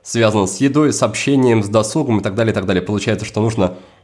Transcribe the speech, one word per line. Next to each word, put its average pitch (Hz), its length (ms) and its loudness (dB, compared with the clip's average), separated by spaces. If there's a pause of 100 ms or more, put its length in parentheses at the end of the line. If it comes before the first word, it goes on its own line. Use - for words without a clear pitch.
связано 107 460 0
с - 140 -8
едой, 139 320 2
с - 100 -2
общением, 120 600 2
с 101 60 -6
досугом 113 500 0
и 92 40 -2
так 98 120 -6
далее, 113 160 0
и 101 40 -8
так 95 100 -2
далее. 101 160 0
Получается, 104 440 -4
что - 160 -4
нужно 107 340 0 (280)